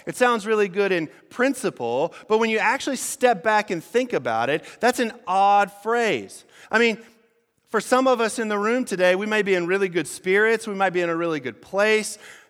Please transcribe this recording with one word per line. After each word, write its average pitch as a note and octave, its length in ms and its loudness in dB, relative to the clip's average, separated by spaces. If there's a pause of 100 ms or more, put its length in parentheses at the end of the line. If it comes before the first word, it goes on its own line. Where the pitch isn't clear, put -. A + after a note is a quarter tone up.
It E3+ 100 -8
sounds A#3 320 0
really G#3+ 220 2
good F#3+ 240 0
in D#3+ 160 -2 (220)
principle, D3+ 800 -2 (160)
but G#3+ 80 4
when A3+ 140 2
you A3 80 0
actually B3 380 0
step - 460 0
back G#3+ 280 2
and E3+ 120 -6
think B3 300 -2
about B2 380 0
it, D#3+ 120 -2 (160)
that's A#3+ 200 2
an A3+ 140 -2 (140)
odd G3 460 4
phrase. G#3+ 720 -4 (260)
I G#3+ 80 4
mean, A#3 200 2 (720)
for A3 100 0
some C4 260 2
of B3+ 140 4
us A3 180 -2
in A3 100 -4
the G#3 100 -2
room A#3 260 -2
today, F3+ 300 2
we G3 100 -2
may G#3+ 160 0
be G3 140 0
in F3 120 0
really F#3+ 220 0
good E3 180 -4
spirits, G#3+ 600 0
we G#3 80 -6
might F#3+ 160 0
be F3 100 -2
in F3 80 0
a E3 80 -2
really E3 240 -2
good B2+ 220 -10
place, G#3+ 560 0 (320)